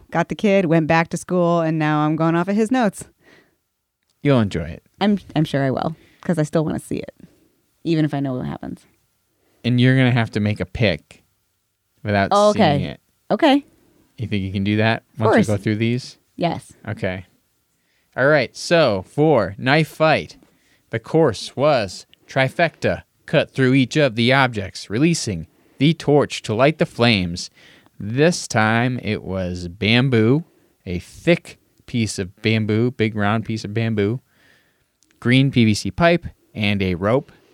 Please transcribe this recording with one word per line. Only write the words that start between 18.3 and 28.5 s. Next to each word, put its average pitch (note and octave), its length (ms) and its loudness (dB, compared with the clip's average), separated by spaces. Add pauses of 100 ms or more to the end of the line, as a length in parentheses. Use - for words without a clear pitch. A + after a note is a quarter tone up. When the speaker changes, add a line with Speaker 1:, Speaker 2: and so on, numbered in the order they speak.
Speaker 2:
so B2+ 540 0
for B2 480 2
Knife C#3+ 320 0
Fight, C#3+ 480 0 (540)
the A#2 100 -4
course - 560 -2
was B2 480 0 (240)
trifecta, C3 760 -2 (220)
cut - 260 0
through C3 240 2
each C3+ 220 2
of C#3 180 2
the A#2 180 2
objects, A#2+ 580 -2
releasing A2+ 560 -2 (320)
the D#3 160 2
torch C#3+ 480 0
to A2+ 120 -6
light C#3 240 2
the - 80 -2
flames. F#2+ 600 0 (500)
This C3+ 480 0
time A#2 560 0